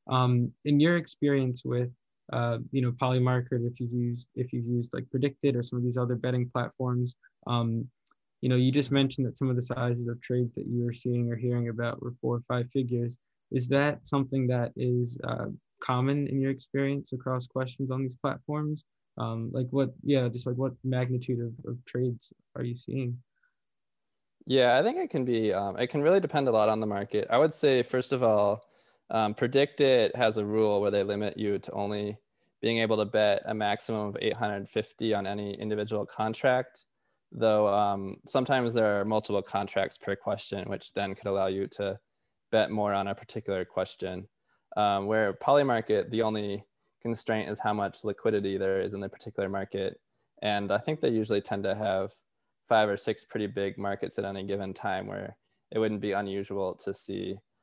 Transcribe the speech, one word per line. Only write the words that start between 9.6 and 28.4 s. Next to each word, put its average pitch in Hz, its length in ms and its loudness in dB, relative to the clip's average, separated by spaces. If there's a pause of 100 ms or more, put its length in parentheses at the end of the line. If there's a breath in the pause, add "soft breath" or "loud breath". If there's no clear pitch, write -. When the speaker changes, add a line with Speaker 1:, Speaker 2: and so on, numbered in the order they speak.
Speaker 1:
sizes 123 460 -2
of 120 120 -6
trades 123 340 0
that - 120 -8
you 120 180 -2
were 120 80 -2
seeing 120 380 0
or 117 60 -2
hearing 120 320 0
about 117 340 -4
were 123 180 -6
four 123 160 0
or 120 120 -4
five 123 220 -2
figures. 120 480 -2 (320)
Is 123 180 -2
that 143 380 2
something 135 420 0
that 123 280 0
is, 123 480 0
uh, - 220 -4 (340)
common 135 480 0
in 135 120 -2
your 135 100 0
experience 139 600 -4
across 127 340 -4
questions 131 440 -6
on 131 120 -2
these 127 140 -6
platforms? 151 680 -4 (340)
Um, 113 340 -4
like, 127 180 -2
what, 135 320 0
yeah, 135 260 2
just, 123 180 -6
like, 123 100 -2
what 135 160 0 (100)
magnitude 127 580 0
of, 120 300 -8
of 123 140 -10
trades 123 480 -4 (240)
are 127 80 -4
you 120 100 -4
seeing? 123 480 -6 (1200)
Speaker 2:
Yeah, 127 320 6
I 147 40 4
think 262 160 0
it 359 100 -2
can 135 160 -2
be, 113 300 2
um, 98 240 -2
it 123 80 2
can 143 160 -2
really 180 180 6
depend 147 280 0
a 120 40 4
lot 107 160 6
on 110 120 2
the 110 60 -2
market. 101 440 -2
I 120 80 6
would 151 160 6
say, 131 280 4
first - 300 -2
of 127 100 0
all, 107 400 4 (460 soft breath)